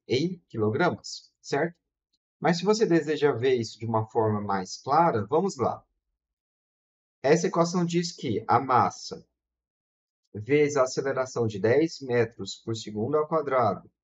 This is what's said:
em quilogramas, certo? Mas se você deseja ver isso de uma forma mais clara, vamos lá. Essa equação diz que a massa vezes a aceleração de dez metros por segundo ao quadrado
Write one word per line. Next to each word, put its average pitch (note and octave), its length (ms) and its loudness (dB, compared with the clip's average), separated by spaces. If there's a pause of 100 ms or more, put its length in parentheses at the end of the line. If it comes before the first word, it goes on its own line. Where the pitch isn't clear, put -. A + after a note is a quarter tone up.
em D#3+ 420 -2
quilogramas, A#2 920 -2
certo? D#3 340 -2 (640)
Mas E3+ 200 0
se F3 60 -6
você G#3+ 220 2
deseja D3 460 2
ver B2+ 240 2
isso A2+ 200 -6
de A2+ 100 -10
uma A2 200 0
forma G#2+ 340 0
mais G2 400 -6
clara, C#3 460 2
vamos D#3 300 0
lá. G#2+ 280 -4 (1400)
Essa E3+ 240 4
equação E3+ 360 0
diz E3+ 280 -2
que G#2 340 -6
a B2 140 4
massa A#2 640 -2 (1080)
vezes C#3+ 420 2
a C3+ 60 4
aceleração B2+ 640 -2
de G#2 120 -2
dez C3 420 2
metros A#2+ 560 0
por A2+ 200 -6
segundo A2 400 -4
ao D3+ 100 2
quadrado C3 640 0 (140)